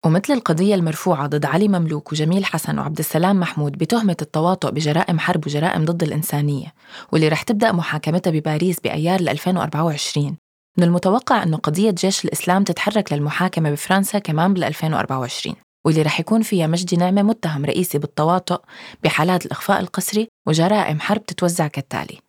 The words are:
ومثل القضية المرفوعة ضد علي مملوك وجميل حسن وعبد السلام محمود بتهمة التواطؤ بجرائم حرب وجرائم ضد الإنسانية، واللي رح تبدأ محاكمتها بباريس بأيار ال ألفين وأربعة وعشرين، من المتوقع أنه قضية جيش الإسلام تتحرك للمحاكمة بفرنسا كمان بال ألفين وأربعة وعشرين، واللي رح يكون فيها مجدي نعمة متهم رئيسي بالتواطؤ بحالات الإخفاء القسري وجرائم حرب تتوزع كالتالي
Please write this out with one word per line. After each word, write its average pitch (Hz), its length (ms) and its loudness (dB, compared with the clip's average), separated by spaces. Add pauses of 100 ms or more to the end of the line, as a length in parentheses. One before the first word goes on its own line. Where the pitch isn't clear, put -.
ومثل 185 280 2
القضية 196 420 2
المرفوعة 160 520 0
ضد 147 180 -2
علي 165 220 2
مملوك 160 440 0
وجميل 160 340 0
حسن 147 340 -4
وعبد 147 200 -6
السلام 185 400 2
محمود 151 320 -2
بتهمة 175 500 0
التواطؤ 160 500 0
بجرائم 160 480 0
حرب 175 280 0
وجرائم 156 380 0
ضد 170 180 0
الإنسانية، 147 720 -2 (380)
واللي 160 160 4
رح 156 140 0
تبدأ 220 300 2
محاكمتها 170 600 0
بباريس 156 480 0
بأيار 170 400 0
ال 165 100 0
ألفين 175 280 0
وأربعة 156 260 -2
وعشرين، 147 540 -2 (400)
من 175 60 4
المتوقع 185 600 2
أنه 160 140 0
قضية 190 340 2
جيش 190 340 0
الإسلام 185 380 0
تتحرك 202 500 0
للمحاكمة 147 580 0
بفرنسا 190 480 0
كمان 170 340 2
بال 180 100 0
ألفين 156 300 -2
وأربعة 131 260 -2
وعشرين، - 360 -6 (300)
واللي 160 160 4
رح 151 180 0
يكون 220 220 2
فيها 180 260 0
مجدي 175 280 0
نعمة 180 260 4
متهم 165 440 0
رئيسي 151 320 0
بالتواطؤ 170 640 0 (420)
بحالات 175 420 2
الإخفاء - 340 0
القسري 202 480 -2 (200)
وجرائم 165 520 2
حرب 214 260 -2
تتوزع 170 420 -2
كالتالي - 600 -8